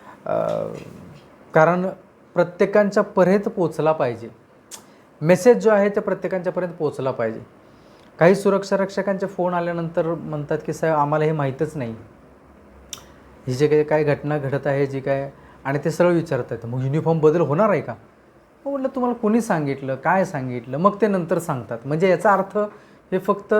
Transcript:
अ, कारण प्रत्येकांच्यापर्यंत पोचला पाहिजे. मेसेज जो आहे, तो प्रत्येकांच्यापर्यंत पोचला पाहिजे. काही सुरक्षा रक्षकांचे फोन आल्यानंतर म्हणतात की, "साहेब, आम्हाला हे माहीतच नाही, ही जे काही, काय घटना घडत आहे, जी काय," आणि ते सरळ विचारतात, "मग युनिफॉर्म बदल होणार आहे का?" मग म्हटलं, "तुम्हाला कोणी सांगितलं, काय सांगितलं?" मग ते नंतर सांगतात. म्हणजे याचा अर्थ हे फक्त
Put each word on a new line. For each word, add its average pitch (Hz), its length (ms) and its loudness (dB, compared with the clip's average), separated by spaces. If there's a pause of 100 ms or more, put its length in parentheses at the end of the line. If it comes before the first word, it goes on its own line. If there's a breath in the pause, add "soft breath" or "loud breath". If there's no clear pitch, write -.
(260 loud breath)
अ, 55 420 -2 (880)
कारण 170 320 4 (480)
प्रत्येकांच्यापर्यंत 202 1160 2
पोचला 156 420 -2
पाहिजे. 120 380 -4 (920 loud breath)
मेसेज 180 360 6
जो 190 120 2
आहे, 202 200 4
तो 202 120 -2
प्रत्येकांच्यापर्यंत 180 720 -4
पोचला 139 380 -4
पाहिजे. 110 460 -6 (640 loud breath)
काही 180 160 8
सुरक्षा 196 420 0
रक्षकांचे 196 500 -2
फोन 180 260 -4
आल्यानंतर 170 540 -2
म्हणतात 151 580 -4
की, 160 80 -4
"साहेब, 160 220 0
आम्हाला 151 300 2
हे 156 60 2
माहीतच 147 460 -2
नाही, 117 180 -6 (1500 loud breath)
ही 127 60 -2
जे 147 140 2
काही, 151 160 4
काय 151 200 2
घटना 147 340 -2
घडत 135 300 -4
आहे, 139 180 0
जी 135 140 -4
काय," 139 320 -4 (340 loud breath)
आणि 143 200 -2
ते 160 60 -2
सरळ 175 200 4
विचारतात, 139 520 -2
"मग 127 220 -4
युनिफॉर्म 156 340 0
बदल 156 220 4
होणार 160 280 2
आहे 156 120 0
का?" 117 120 -8 (720)
मग 277 60 -6
म्हटलं, 269 160 -4
"तुम्हाला 247 300 -2
कोणी 220 240 2
सांगितलं, 139 540 -2
काय 170 300 2
सांगितलं?" 127 520 -6
मग 196 240 2
ते 220 60 4
नंतर 180 320 0
सांगतात. 123 460 -6
म्हणजे 160 240 0
याचा 196 240 4
अर्थ 190 240 -2 (540 loud breath)
हे 185 80 0
फक्त 202 400 -2